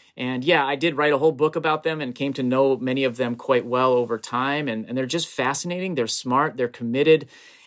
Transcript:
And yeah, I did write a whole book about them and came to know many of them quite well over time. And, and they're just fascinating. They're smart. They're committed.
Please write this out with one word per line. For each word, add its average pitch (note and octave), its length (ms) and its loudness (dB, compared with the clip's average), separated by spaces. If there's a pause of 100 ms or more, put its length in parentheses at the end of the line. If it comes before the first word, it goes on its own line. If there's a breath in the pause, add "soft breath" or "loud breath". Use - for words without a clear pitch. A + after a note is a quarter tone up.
(140 loud breath)
And B2+ 300 -4
yeah, D3+ 220 4
I C#3+ 100 -2
did D3+ 220 0
write D3 160 4
a - 20 4
whole D#3 160 4
book D3+ 240 0
about D#3 280 0
them D#3+ 180 -2
and B2 120 -6
came C#3 200 -4
to C#3+ 80 -6
know C3 340 4
many B2+ 280 -2
of A#2+ 120 -2
them A#2+ 180 -2
quite B2 300 0
well B2+ 280 2
over A#2 260 2
time. C#3 500 -4
And, A2 160 -4
and A#2+ 120 -8
they're C3 100 -2
just E3 200 -2
fascinating. F3 680 -4
They're B2 120 0
smart. C3 520 0
They're B2 100 0
committed. D3 600 2 (360 loud breath)